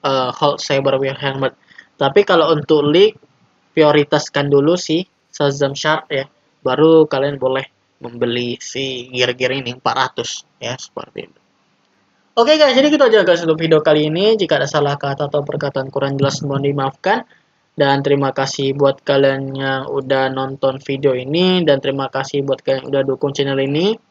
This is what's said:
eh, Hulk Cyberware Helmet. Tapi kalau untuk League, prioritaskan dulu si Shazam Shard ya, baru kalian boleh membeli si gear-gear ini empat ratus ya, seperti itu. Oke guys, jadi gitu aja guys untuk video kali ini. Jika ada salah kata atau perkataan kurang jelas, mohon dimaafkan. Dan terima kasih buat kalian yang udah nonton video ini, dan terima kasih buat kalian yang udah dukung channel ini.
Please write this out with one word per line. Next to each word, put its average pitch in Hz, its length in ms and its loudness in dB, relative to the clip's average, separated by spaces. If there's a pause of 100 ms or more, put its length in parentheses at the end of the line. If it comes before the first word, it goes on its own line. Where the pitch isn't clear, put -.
eh, 131 240 0
Hulk 143 320 -2
Cyberware 135 560 -2
Helmet. 135 400 -4 (400)
Tapi 143 240 2
kalau 165 320 4
untuk 147 320 2
League, 190 320 4 (560)
prioritaskan 147 760 2
dulu 143 300 4
si 170 240 -2 (320)
Shazam 139 400 -2
Shard 156 400 -2
ya, 135 160 -6 (320)
baru 156 480 4
kalian 139 320 -2
boleh 131 240 -2 (340)
membeli 120 640 -4
si 131 480 -10
gear-gear 123 480 -2
ini 123 180 -8
empat 120 220 -2
ratus - 480 -6 (160)
ya, 123 160 -8
seperti - 480 -16
itu. - 140 -20 (1000)
Oke 302 160 6
guys, 294 160 6
jadi 269 160 4
gitu 294 160 4
aja 220 220 6
guys 170 180 2
untuk 160 160 0
video 160 240 2
kali 151 240 2
ini. 202 300 2
Jika 165 180 0
ada 139 140 -2
salah 143 260 0
kata 143 320 -4
atau 147 160 -2
perkataan 139 480 -6
kurang 139 240 -4
jelas, 135 240 -2
mohon 139 240 -4
dimaafkan. 143 640 -4 (500)
Dan 139 240 2
terima 139 320 0
kasih 135 440 -4
buat 139 280 0
kalian 135 520 0
yang 135 320 -6
udah 135 440 -2
nonton 135 480 -4
video 135 320 -2
ini, 170 520 0
dan 139 160 2
terima 139 280 -4
kasih 139 360 -4
buat 139 200 -4
kalian 135 200 -2
yang 127 120 -12
udah 135 80 0
dukung 139 320 -4
channel 139 240 -2
ini. 160 360 -2 (140)